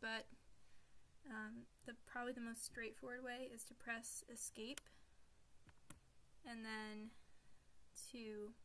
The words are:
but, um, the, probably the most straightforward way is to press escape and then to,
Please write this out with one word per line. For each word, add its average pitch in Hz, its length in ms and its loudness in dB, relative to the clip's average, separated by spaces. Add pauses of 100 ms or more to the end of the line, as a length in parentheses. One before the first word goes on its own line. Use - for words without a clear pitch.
but, 226 240 8 (1040)
um, 220 340 2 (220)
the, 247 80 0 (120)
probably 247 280 4
the 247 80 2
most 233 240 2
straightforward 247 580 2
way 247 300 2
is 226 120 -2
to - 100 -6
press - 560 4
escape 233 500 2 (1600)
and 233 200 0
then 214 460 2 (1000)
to, 214 400 2 (140)